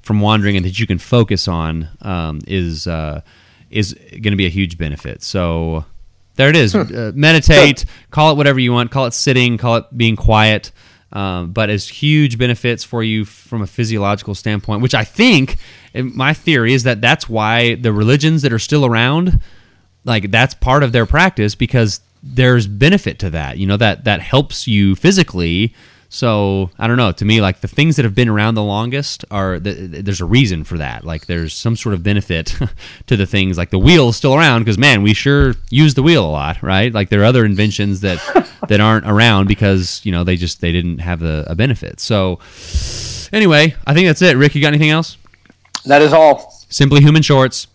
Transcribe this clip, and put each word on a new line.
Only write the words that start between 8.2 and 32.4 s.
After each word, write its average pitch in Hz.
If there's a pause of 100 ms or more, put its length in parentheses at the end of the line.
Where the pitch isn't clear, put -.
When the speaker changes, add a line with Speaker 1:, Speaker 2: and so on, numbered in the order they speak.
Speaker 1:
it 143
whatever 143
you 123
want, 120
call 135
it 120
sitting, 123
call 117
it 110 (100)
being 113
quiet. 107 (420)
Um, 90
but 107
as 104
huge 147
benefits 120
for 117
you 110
from -
a 95
physiological 104
standpoint, 107
which 127
I 107
think, 202 (380)
in 127
my 135
theory 127
is 131
that 120
that's 120
why 113
the 117
religions 139
that 135
are 113
still 147
around, 135 (640)
like, 104
that's 117
part 139
of 123
their 117
practice 143
because 117 (220)
there's 123
benefit 107
to 95
that, 73
you 95
know, 101
that, 104
that 101
helps -
you 101
physically. 104 (400)
So, 98
I 107
don't 120
know, 110
to -
me, 110
like, 95
the -
things 151
that 135
have 107
been 120
around 107
the 107
longest 120
are, 95
th-, 92
th-, 80
there's 98
a 90
reason 95
for 85
that. 64
Like, 80
there's 82
some 117
sort 107
of 87
benefit 98 (280)